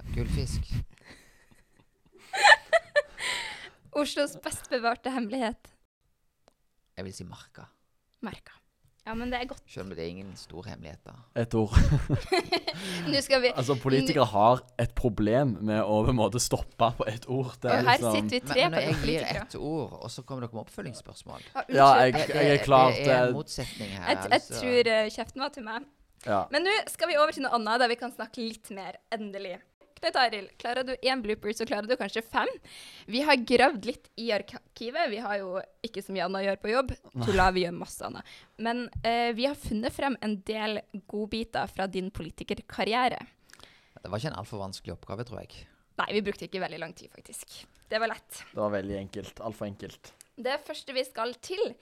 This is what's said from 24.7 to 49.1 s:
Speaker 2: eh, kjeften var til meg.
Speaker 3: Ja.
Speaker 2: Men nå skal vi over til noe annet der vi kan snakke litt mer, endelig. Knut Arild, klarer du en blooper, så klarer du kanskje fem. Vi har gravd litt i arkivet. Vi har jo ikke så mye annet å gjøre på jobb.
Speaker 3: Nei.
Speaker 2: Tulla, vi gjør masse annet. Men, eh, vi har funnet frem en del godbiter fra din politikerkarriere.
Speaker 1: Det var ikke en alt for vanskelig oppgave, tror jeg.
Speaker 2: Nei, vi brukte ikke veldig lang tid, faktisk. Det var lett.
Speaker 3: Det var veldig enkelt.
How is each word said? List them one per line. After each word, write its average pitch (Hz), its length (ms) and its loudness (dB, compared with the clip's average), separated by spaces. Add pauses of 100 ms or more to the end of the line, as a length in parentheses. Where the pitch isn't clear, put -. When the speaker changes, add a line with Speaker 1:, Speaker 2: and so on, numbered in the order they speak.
Speaker 2:
eh, 214 160 2
kjeften 262 360 -8
var 285 100 -10
til 240 100 -12
meg. 226 220 -10 (320)
Speaker 3:
Ja. - 320 0
Speaker 2:
Men 320 160 2
nå 415 80 4 (160)
skal 330 160 -2
vi 320 100 2
over - 140 4
til - 160 -6
noe - 80 2
annet 220 240 2
der 247 80 4
vi 233 160 -2
kan 240 80 -8
snakke 240 320 -10
litt 226 260 -12
mer, 190 300 -12 (100)
endelig. 196 460 -8 (440)
Knut 339 160 0
Arild, 220 380 2
klarer 247 340 -4
du 262 80 -4
en 254 240 0
blooper, 208 320 -4
så 226 160 -4
klarer 208 160 -2
du 220 80 0
kanskje 220 320 -4
fem. 247 240 0 (540)
Vi 233 180 -2
har 294 160 6
gravd 240 480 6
litt - 300 -8
i 226 180 -6
arkivet. 247 800 -4
Vi 202 80 -4
har 208 220 -4
jo 185 160 -4 (240)
ikke 196 180 -8
så 190 160 -8
mye 175 80 0
annet 190 160 -2
å 196 60 -2
gjøre 196 160 0
på 208 80 -4
jobb. 254 240 0 (100)
Speaker 3:
Nei. 123 220 -6
Speaker 2:
Tulla, 190 240 6
vi 185 160 0
gjør 175 100 -6
masse - 300 -10
annet. - 240 -12 (260)
Men, 233 240 -4 (240)
eh, 233 320 0
vi 233 80 -2
har 285 160 -2
funnet 226 320 -4
frem 277 320 -4
en 214 160 -4
del 214 400 -6 (240)
godbiter 214 640 -6
fra - 180 -6
din 185 240 -4
politikerkarriere. 214 1080 -4 (760)
Speaker 1:
Det - 160 -16
var 92 140 -4
ikke 147 100 -4
en - 80 -10
alt 107 80 -10
for 101 160 -10
vanskelig 92 300 -12
oppgave, 101 340 -12
tror 95 140 -12
jeg. - 240 -20 (320)
Speaker 2:
Nei, - 180 -2
vi 214 80 0
brukte 190 240 -8
ikke 185 160 -8
veldig 165 160 -10
lang 165 160 -12
tid, - 160 -20
faktisk. - 460 -20 (340)
Det 220 80 0
var 226 80 0
lett. - 320 -12 (140)
Speaker 3:
Det - 20 -10
var 104 160 0
veldig 98 300 -2
enkelt. 95 420 -12